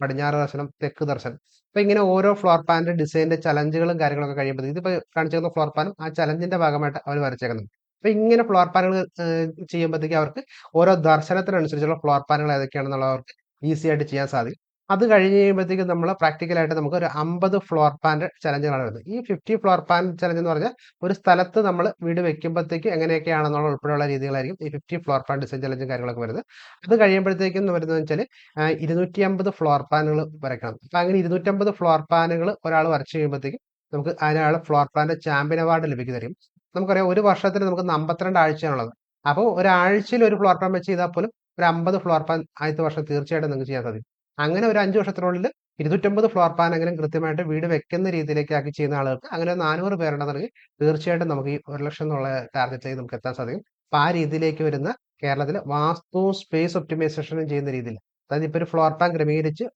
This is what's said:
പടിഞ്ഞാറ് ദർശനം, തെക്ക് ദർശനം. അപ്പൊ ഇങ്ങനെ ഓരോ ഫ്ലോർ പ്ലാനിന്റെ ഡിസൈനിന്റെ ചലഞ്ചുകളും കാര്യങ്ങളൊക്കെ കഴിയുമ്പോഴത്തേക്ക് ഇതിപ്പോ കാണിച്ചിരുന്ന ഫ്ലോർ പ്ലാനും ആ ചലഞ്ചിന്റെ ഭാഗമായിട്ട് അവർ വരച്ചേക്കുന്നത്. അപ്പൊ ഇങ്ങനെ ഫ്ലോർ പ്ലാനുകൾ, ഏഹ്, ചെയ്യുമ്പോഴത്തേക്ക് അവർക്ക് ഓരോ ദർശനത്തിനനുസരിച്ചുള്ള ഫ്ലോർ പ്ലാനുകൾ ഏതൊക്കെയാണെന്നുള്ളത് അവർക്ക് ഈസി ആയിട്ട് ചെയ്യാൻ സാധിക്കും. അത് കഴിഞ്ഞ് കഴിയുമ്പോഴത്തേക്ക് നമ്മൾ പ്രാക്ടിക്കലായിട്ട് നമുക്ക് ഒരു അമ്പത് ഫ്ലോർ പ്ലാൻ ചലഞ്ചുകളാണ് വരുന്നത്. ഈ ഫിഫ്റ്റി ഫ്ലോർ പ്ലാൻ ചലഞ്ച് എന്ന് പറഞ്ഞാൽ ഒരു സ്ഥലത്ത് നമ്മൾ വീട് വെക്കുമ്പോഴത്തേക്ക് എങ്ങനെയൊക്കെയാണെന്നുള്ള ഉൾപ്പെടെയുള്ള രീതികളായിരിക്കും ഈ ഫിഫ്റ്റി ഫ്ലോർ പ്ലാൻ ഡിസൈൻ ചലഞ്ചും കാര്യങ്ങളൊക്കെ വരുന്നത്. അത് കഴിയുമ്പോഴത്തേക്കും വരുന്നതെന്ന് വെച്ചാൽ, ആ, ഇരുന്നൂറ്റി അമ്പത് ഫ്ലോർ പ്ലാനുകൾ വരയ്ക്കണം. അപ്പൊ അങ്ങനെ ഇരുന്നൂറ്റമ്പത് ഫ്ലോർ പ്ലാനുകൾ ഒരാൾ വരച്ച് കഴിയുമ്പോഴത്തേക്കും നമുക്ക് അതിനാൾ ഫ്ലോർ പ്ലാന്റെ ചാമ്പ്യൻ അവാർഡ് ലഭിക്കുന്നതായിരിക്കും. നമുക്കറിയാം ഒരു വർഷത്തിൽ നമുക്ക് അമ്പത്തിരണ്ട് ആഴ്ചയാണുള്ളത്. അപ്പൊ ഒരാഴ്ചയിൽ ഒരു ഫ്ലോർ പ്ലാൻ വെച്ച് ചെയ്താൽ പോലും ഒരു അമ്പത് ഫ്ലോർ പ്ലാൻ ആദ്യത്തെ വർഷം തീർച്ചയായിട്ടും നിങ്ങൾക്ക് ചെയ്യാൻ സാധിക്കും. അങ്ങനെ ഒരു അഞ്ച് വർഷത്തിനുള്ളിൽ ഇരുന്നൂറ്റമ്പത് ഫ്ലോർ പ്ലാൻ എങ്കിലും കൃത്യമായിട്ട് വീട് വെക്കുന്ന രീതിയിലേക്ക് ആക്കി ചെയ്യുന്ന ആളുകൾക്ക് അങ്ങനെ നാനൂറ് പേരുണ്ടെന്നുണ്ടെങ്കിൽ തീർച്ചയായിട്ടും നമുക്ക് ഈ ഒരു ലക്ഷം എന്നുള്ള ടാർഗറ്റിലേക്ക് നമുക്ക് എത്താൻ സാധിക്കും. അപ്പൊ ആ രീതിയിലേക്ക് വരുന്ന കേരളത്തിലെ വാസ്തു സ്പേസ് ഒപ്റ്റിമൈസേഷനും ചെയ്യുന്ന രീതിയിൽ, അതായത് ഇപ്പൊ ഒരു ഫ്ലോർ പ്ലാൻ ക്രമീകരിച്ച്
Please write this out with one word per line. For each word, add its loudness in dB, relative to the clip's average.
പടിഞ്ഞാറ് -2
ദർശനം, -4
തെക്ക് -6
ദർശനം. -6
അപ്പൊ -6
ഇങ്ങനെ 4
ഓരോ 4
ഫ്ലോർ 4
പ്ലാനിന്റെ 2
ഡിസൈനിന്റെ 2
ചലഞ്ചുകളും 0
കാര്യങ്ങളൊക്കെ 0
കഴിയുമ്പോഴത്തേക്ക് -4
ഇതിപ്പോ -2
കാണിച്ചിരുന്ന 0
ഫ്ലോർ 0
പ്ലാനും -4
ആ -8
ചലഞ്ചിന്റെ -2
ഭാഗമായിട്ട് 0
അവർ -4
വരച്ചേക്കുന്നത്. -4
അപ്പൊ -6
ഇങ്ങനെ 4
ഫ്ലോർ 4
പ്ലാനുകൾ, 0
ഏഹ്, -4
ചെയ്യുമ്പോഴത്തേക്ക് -2
അവർക്ക് 0
ഓരോ 6
ദർശനത്തിനനുസരിച്ചുള്ള 2
ഫ്ലോർ 2
പ്ലാനുകൾ 0
ഏതൊക്കെയാണെന്നുള്ളത് -2
അവർക്ക് -6
ഈസി 0
ആയിട്ട് 2
ചെയ്യാൻ -4
സാധിക്കും. -4
അത് 4
കഴിഞ്ഞ് 6
കഴിയുമ്പോഴത്തേക്ക് 2
നമ്മൾ 0
പ്രാക്ടിക്കലായിട്ട് 0
നമുക്ക് -2
ഒരു 0
അമ്പത് 0
ഫ്ലോർ 2
പ്ലാൻ -2
ചലഞ്ചുകളാണ് -2
വരുന്നത്. -8
ഈ -6
ഫിഫ്റ്റി -4
ഫ്ലോർ 2
പ്ലാൻ 0
ചലഞ്ച് -2
എന്ന് 0
പറഞ്ഞാൽ 0
ഒരു 0
സ്ഥലത്ത് 4
നമ്മൾ 0
വീട് 0
വെക്കുമ്പോഴത്തേക്ക് -2
എങ്ങനെയൊക്കെയാണെന്നുള്ള 0
ഉൾപ്പെടെയുള്ള 0
രീതികളായിരിക്കും -4
ഈ -6
ഫിഫ്റ്റി -8
ഫ്ലോർ -2
പ്ലാൻ -4
ഡിസൈൻ -6
ചലഞ്ചും -6
കാര്യങ്ങളൊക്കെ -6
വരുന്നത്. -6
അത് 4
കഴിയുമ്പോഴത്തേക്കും 2
വരുന്നതെന്ന് 0
വെച്ചാൽ, -2
ആ, 0
ഇരുന്നൂറ്റി -2
അമ്പത് 2
ഫ്ലോർ 2
പ്ലാനുകൾ 0
വരയ്ക്കണം. -6
അപ്പൊ -6
അങ്ങനെ 2
ഇരുന്നൂറ്റമ്പത് 0
ഫ്ലോർ 2
പ്ലാനുകൾ 0
ഒരാൾ 2
വരച്ച് -2
കഴിയുമ്പോഴത്തേക്കും -4
നമുക്ക് -4
അതിനാൾ 2
ഫ്ലോർ 2
പ്ലാന്റെ 0
ചാമ്പ്യൻ 0
അവാർഡ് 2
ലഭിക്കുന്നതായിരിക്കും. -6
നമുക്കറിയാം 2
ഒരു 4
വർഷത്തിൽ 2
നമുക്ക് 0
അമ്പത്തിരണ്ട് 0
ആഴ്ചയാണുള്ളത്. 0
അപ്പൊ 2
ഒരാഴ്ചയിൽ 4
ഒരു 4
ഫ്ലോർ 4
പ്ലാൻ -2
വെച്ച് -2
ചെയ്താൽ 0
പോലും -4
ഒരു 2
അമ്പത് 2
ഫ്ലോർ 0
പ്ലാൻ -2
ആദ്യത്തെ -2
വർഷം -2
തീർച്ചയായിട്ടും -2
നിങ്ങൾക്ക് -6
ചെയ്യാൻ -4
സാധിക്കും. -8
അങ്ങനെ 0
ഒരു 4
അഞ്ച് 2
വർഷത്തിനുള്ളിൽ -2
ഇരുന്നൂറ്റമ്പത് 2
ഫ്ലോർ 4
പ്ലാൻ 2
എങ്കിലും -2
കൃത്യമായിട്ട് -2
വീട് -2
വെക്കുന്ന 0
രീതിയിലേക്ക് -2
ആക്കി -2
ചെയ്യുന്ന -2
ആളുകൾക്ക് -2
അങ്ങനെ -2
നാനൂറ് 0
പേരുണ്ടെന്നുണ്ടെങ്കിൽ -4
തീർച്ചയായിട്ടും 0
നമുക്ക് -4
ഈ -4
ഒരു -8
ലക്ഷം -6
എന്നുള്ള -4
ടാർഗറ്റിലേക്ക് -4
നമുക്ക് -10
എത്താൻ -8
സാധിക്കും. -8
അപ്പൊ 0
ആ 4
രീതിയിലേക്ക് 0
വരുന്ന -2
കേരളത്തിലെ -2
വാസ്തു 0
സ്പേസ് -2
ഒപ്റ്റിമൈസേഷനും -4
ചെയ്യുന്ന -2
രീതിയിൽ, -6
അതായത് -6
ഇപ്പൊ -4
ഒരു 0
ഫ്ലോർ 2
പ്ലാൻ 0
ക്രമീകരിച്ച് 0